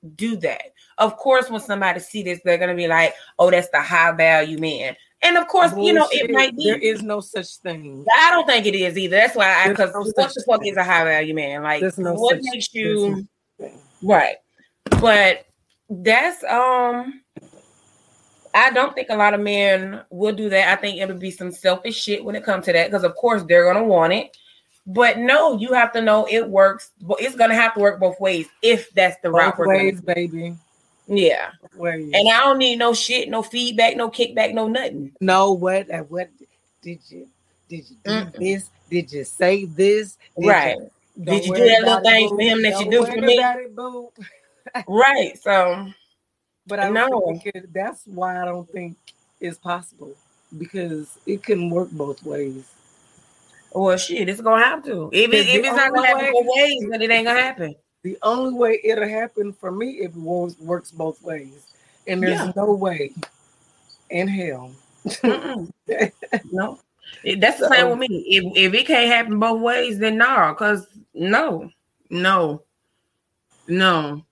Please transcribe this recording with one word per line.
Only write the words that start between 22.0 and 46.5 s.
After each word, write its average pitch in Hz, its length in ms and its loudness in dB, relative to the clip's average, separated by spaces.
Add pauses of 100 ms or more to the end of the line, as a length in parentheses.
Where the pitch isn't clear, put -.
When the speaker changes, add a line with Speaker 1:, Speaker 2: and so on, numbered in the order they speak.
Speaker 1:
shit 202 240 -6
when 208 100 -8
it 214 80 -8
comes 190 220 -4
to 180 80 0
that, 170 180 2
'cause 190 120 -2
of 175 120 0
course 226 280 0
they're 175 280 6
gonna 208 140 2
want 175 280 4
it. 226 220 -4 (500)
But 220 340 2
no, 269 380 4
you 247 160 -2
have 240 200 4
to 226 80 -2
know 214 280 2
it 226 200 0
works, 196 420 2 (100)
but 180 200 -4
it's 262 140 -4
gonna 226 200 4
have 226 200 2
to 214 40 -6
work 202 200 2
both 185 200 0
ways 180 280 -2 (140)
if 226 300 2
that's 185 300 2
the 170 100 -2
route 165 220 4
Speaker 2:
Both - 60 -10
Speaker 1:
we're 170 80 0
gonna 190 240 2
Speaker 2:
ways, 180 100 -10
Speaker 1:
go. 180 120 -4
Speaker 2:
baby. 170 420 -6 (520)
Speaker 1:
Yeah. 196 440 0 (100)
Speaker 2:
Both - 140 -20
ways. 165 380 -8
Speaker 1:
And 202 160 4
I 226 100 4
don't 269 180 4
need 254 200 0
no 233 160 2
shit, 240 360 -4
no 226 120 -4
feedback, 226 540 0
no 233 140 -4
kickback, 233 440 -2
no 220 140 -2
nothing. 220 540 -6
Speaker 2:
No, 190 320 4
what, 185 360 -2
uh, 170 140 -8
what 175 260 -10 (520)
did 170 180 -16 (100)
you, 175 180 -20 (420)
did 165 200 -18
you - 140 -20
do 202 80 -6
Speaker 1:
Mm-mm. 202 280 -6
Speaker 2:
this? 190 300 -4 (200)
Did 170 240 -4
you 143 100 -8
say 190 420 0
this? 196 520 0 (180)
Did 175 80 -6
you 190 60 4
Speaker 1:
Right. 151 280 4
Speaker 2:
don't - 480 -18
Speaker 1:
Did 185 200 0
you 185 80 -4
do 233 80 2
Speaker 2:
worry 240 80 8
Speaker 1:
that 226 140 6
little 226 140 4
Speaker 2:
about - 40 0
it, 220 80 4
Speaker 1:
thing 220 200 6
Speaker 2:
boo. 208 60 -2
Speaker 1:
for 208 60 0
him 226 220 2
that 196 160 0
you 208 60 -2
Speaker 2:
Don't 214 60 -2
Speaker 1:
do 233 140 4
for - 60 -4
Speaker 2:
worry 226 100 -4
Speaker 1:
me? 240 180 6
Speaker 2:
about 247 220 0
it, 240 140 -16
boo. 247 360 -12 (640)
<laughs> 233 120 -10
Speaker 1:
Right. 262 540 2
So, 196 460 0 (800)